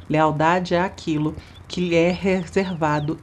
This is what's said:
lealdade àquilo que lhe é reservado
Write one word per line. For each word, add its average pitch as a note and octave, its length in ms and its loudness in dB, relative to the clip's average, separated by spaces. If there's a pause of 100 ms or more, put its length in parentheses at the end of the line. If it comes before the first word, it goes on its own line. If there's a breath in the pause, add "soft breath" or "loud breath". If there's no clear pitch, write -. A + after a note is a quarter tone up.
lealdade D#3 680 2
àquilo D#3+ 600 -2 (320 loud breath)
que - 140 -6
lhe F3 140 0
é E3+ 160 4
reservado E3 1120 -2